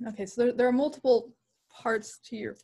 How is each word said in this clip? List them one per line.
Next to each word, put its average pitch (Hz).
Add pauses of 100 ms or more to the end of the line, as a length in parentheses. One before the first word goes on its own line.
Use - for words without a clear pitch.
okay, 208
so 214
there, 247
there 247
are 254
multiple 262 (380)
parts -
to 240
your 143 (100)